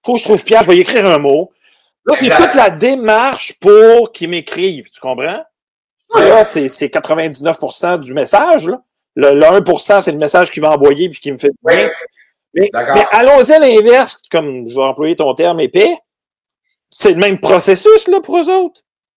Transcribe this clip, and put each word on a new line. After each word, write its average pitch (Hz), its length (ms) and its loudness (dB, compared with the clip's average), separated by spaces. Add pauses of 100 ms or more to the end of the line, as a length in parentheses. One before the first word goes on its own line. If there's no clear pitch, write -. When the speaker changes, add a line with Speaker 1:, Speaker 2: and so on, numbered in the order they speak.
Speaker 1:
faut 240 80 -4
que 233 80 -4
je - 40 -12
trouve 214 200 0
Pierre, 220 180 2
je 170 60 -2
vais 180 80 4
y 180 40 4
écrire 202 260 -2
un 170 120 2
mot. » 147 340 -2 (540)
Là, 277 120 0
c'est 262 80 -2
Speaker 2:
Exact. 247 160 2
Speaker 1:
toute - 120 0
la 240 160 4
démarche 240 880 -2
pour 220 540 4
qu'il 170 160 -12
m'écrive, 170 640 -8
tu - 100 -20
comprends ? 143 440 -8 (680)
Speaker 2:
Ouais. 339 140 2
Speaker 1:
Là, 226 160 4
c'est, 143 240 -4
c'est 214 220 -4
quatre-vingt-dix-neuf 156 680 -6
pour 139 140 -10
cent 175 240 -4
du 131 160 -16
message, 202 560 0
là. 240 140 -8 (340)
Le, 139 180 2
le 147 100 4
un 180 160 4
pour 165 200 -2
cent, 202 200 2
c'est - 120 -2
le 143 60 -10
message 170 320 0
qu'il 151 120 -8
m'a 156 80 0
envoyé 147 380 2
puis 151 100 -16
qui 143 140 -10
me 131 60 -12
fait 143 120 -2
du 131 60 -6 (100)
bien. - 180 0
Speaker 2:
Oui. - 60 -4 (640)
Speaker 1:
Mais, 202 180 -2
Speaker 2:
D'accord. - 220 -4
Speaker 1:
mais 208 160 0
allons-y 254 420 2
à 311 60 6
l'inverse, 240 640 2 (100)
comme 139 380 -6
je 117 60 -16
vais 135 80 -2
employer 139 340 -4
ton 143 180 -2
terme 165 260 -2
épais, 196 360 0 (920)
c'est - 220 0
le 165 60 0
même 196 240 -2
processus, 196 680 2
là, 381 120 0
pour 330 180 -4
eux 320 100 -2
autres. 370 320 -4 (360)